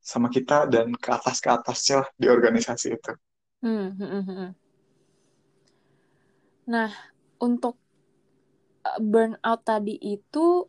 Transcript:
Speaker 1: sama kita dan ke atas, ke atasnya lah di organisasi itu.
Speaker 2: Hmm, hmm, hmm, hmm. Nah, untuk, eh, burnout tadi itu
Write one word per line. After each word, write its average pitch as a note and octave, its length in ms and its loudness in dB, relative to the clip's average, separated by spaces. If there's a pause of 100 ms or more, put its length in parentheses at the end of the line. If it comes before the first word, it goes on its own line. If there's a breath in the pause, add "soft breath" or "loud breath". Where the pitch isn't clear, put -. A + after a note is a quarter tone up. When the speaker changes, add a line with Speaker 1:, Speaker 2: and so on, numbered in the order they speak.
(120)
Speaker 1:
sama A#2+ 160 0 (100)
kita C#3+ 200 2 (160)
dan A#2 140 4 (160)
ke - 140 -6
atas, B2+ 260 -2
ke - 140 0
atasnya - 460 -2
lah - 60 -8 (120)
di A#2+ 140 4
organisasi A#2+ 520 2 (100)
itu. - 140 -12 (500)
Speaker 2:
Hmm, G#3+ 360 -2
hmm, G3 80 -6 (200)
hmm, F#3 100 -10
hmm. F#3 320 -12 (2000)
Nah, A3+ 200 0 (500 loud breath)
untuk, A#3+ 340 0 (1120)
eh, - 120 -6 (120)
burnout A3+ 560 0
tadi G#3+ 260 -2 (200)
itu G3+ 260 -8 (300)